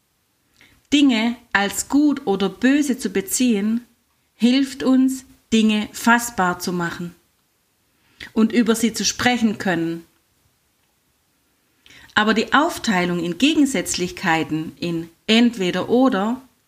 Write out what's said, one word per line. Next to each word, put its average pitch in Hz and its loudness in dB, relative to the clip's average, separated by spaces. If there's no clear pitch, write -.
Dinge 240 2
als 196 -2
gut 285 0
oder 196 0
böse 269 0
zu 190 -6
beziehen, 220 -2
hilft 262 0
uns, 262 2
Dinge 214 2
fassbar 196 0
zu 185 -6
machen 175 -6
und 220 2
über 226 2
sie 226 0
zu - -6
sprechen 233 0
können. 165 -4
Aber 214 2
die - -2
Aufteilung 185 0
in 170 -4
Gegensätzlichkeiten, 175 -2
in 165 -6
entweder 208 2
oder, 240 2